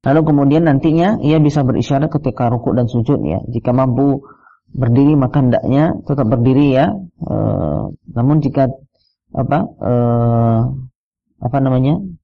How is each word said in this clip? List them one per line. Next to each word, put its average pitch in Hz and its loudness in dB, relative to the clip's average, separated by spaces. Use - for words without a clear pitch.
Lalu 151 2
kemudian 151 2
nantinya 165 2
ia 151 2
bisa 147 2
berisyarat 139 0
ketika 123 -2
rukuk 120 0
dan 123 0
sujud, 123 0
ya. 80 -4
Jika 120 -2
mampu 131 0
berdiri, 139 2
maka 135 0
hendaknya 127 0
tetap 139 -2
berdiri, 131 2
ya. - 0
Eh, 101 -2
namun 135 2
jika, 135 0
apa, - -2
eh, 117 0
apa 123 -4
namanya 135 0